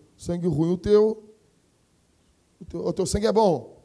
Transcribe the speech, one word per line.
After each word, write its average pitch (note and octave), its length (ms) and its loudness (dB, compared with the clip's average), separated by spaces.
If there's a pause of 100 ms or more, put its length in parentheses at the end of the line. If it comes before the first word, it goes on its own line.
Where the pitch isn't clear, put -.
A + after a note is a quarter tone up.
(160)
sangue F3 300 -6
ruim, E3 260 0
o F3+ 60 -2
teu, G#3 440 2 (1400)
o F#3+ 40 -18
teu, - 220 -10
o E3+ 60 -2
teu F#3+ 140 -4
sangue G#3 200 -2
é G#3+ 60 2
bom. F#3 520 0